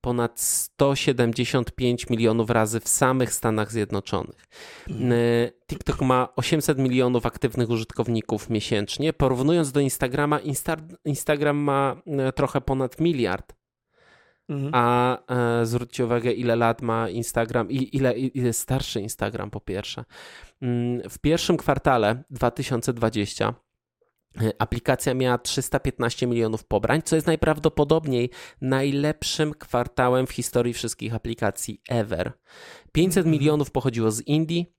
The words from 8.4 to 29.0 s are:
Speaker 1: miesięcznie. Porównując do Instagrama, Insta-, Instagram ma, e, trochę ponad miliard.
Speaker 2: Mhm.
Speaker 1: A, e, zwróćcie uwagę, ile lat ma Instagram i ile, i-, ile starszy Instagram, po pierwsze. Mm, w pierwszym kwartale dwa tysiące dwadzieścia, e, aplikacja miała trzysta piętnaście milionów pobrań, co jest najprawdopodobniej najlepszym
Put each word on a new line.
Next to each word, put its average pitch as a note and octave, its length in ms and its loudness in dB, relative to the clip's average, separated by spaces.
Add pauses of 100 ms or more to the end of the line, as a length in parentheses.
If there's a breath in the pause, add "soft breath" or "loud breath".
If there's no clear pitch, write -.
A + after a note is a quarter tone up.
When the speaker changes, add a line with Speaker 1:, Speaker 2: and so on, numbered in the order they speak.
Speaker 1:
miesięcznie. A2+ 640 -2
Porównując C#3 580 2
do C#3+ 80 2
Instagrama, C#3 600 0
Insta-, D#3 380 -4 (280)
Instagram D3 520 0
ma, C#3 500 0
e, C3+ 240 0
trochę C#3 300 0
ponad C3 380 -2
miliard. C3 540 0 (960 soft breath)
Speaker 2:
Mhm. C#3+ 240 -4
Speaker 1:
A, B2 440 4 (440)
e, A2+ 40 2
zwróćcie A#2+ 400 -2
uwagę, A#2+ 260 0
ile A#2 240 0
lat A#2 260 2
ma A2+ 280 0
Instagram A#2 600 -2
i C3 260 -2
ile, B2 200 2
i-, C3 200 -4
ile A#2+ 160 0
starszy - 480 -4
Instagram, G#2 480 -6
po G#2 120 -10
pierwsze. G#2 420 -8 (580 loud breath)
Mm, A#2+ 480 -2
w - 100 -16
pierwszym E3 380 2
kwartale B2 720 2
dwa C3 220 0
tysiące B2+ 420 -2
dwadzieścia, A2 600 -2 (880)
e, A2 180 2
aplikacja B2 540 0
miała B2+ 240 2
trzysta - 420 -2
piętnaście B2 480 -2
milionów A2+ 380 0
pobrań, B2 400 2
co E3 100 2
jest D#3+ 120 2
najprawdopodobniej D3+ 1000 2 (320 loud breath)
najlepszym C#3+ 920 0